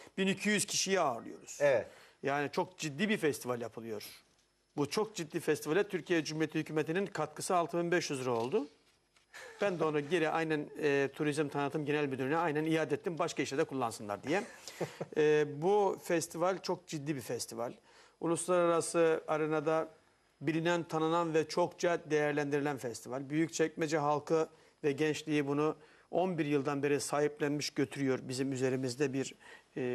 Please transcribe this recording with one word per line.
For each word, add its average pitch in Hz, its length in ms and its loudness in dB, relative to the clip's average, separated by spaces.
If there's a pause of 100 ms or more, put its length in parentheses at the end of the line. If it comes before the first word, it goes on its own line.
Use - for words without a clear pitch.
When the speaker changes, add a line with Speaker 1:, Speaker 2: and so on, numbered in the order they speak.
(180)
Speaker 1:
bin 190 80 4
iki 196 220 0
yüz 208 180 2
kişiyi 185 340 2
ağırlıyoruz. 113 600 -4
Speaker 2:
Evet. 131 260 6 (360)
Speaker 1:
Yani 143 300 0
çok - 260 -2
ciddi 156 300 -2
bir 214 100 2
festival 123 420 0
yapılıyor. 113 440 -8 (720)
Bu 143 140 0
çok 214 260 -2
ciddi 160 240 -6
festivale 160 480 0
Türkiye 165 360 0
Cumhuriyeti 156 340 -2
Hükümeti'nin 156 480 -2
katkısı 170 500 -2
altı 170 220 0
bin 170 140 -2
beş 175 180 2
yüz 139 100 -2
lira 127 100 0
oldu. 131 380 0 (920)
Ben 196 180 0
de 156 60 0
onu 151 160 2
geri 156 280 2
aynen, 156 400 0 (140)
e, 139 300 4
Turizm 151 360 0
Tanıtım 143 360 -2
Genel 147 220 0
Müdürlüğü'ne 131 300 -2
aynen 156 280 0
iade 160 300 0
ettim. 147 240 -4
Başka 165 240 -2
işe 139 160 -2
de 160 60 2
kullansınlar 113 580 -4
diye. 170 200 0 (380)
Speaker 2:
<laughs> - 360 -8
Speaker 1:
E, 151 280 4 (180)
bu 196 420 4
festival 170 580 0
çok - 240 -4
ciddi 151 300 -6
bir 127 40 -6
festival. 117 520 -6 (600)
Uluslararası 165 960 2
arenada 156 600 0 (520)
bilinen, 165 420 0
tanınan 160 520 0
ve 156 140 2
çokça 175 500 0 (120)
değerlendirilen 147 680 0
festival. 127 520 -8
Büyükçekmece 160 680 0
halkı 147 500 2 (360)
ve 147 80 4
gençliği 147 540 0
bunu 147 300 2 (340)
on 175 280 0
bir 160 80 0
yıldan 143 360 0
beri 143 180 2
sahiplenmiş 147 680 0
götürüyor. 135 520 0
Bizim 131 300 -2
üzerimizde 131 600 0
bir, 131 220 -4 (420)
e, - 40 -4 (140)